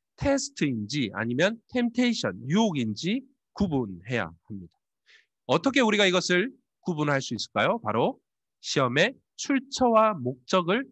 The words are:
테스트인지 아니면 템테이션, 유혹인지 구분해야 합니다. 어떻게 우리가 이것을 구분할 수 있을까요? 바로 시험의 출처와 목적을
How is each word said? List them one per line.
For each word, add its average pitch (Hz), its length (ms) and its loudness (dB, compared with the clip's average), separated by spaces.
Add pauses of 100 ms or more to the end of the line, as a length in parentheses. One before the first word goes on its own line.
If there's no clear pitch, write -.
(160)
테스트인지 135 1000 -2
아니면 127 440 0 (140)
템테이션, 233 760 -2
유혹인지 160 760 0 (300)
구분해야 113 800 -4 (140)
합니다. 95 280 -16 (720)
어떻게 170 340 2
우리가 214 260 4
이것을 180 440 2 (300)
구분할 147 400 0
수 131 140 -6
있을까요? 131 460 0
바로 127 380 0 (420)
시험의 147 540 0 (220)
출처와 240 800 2
목적을 175 760 -2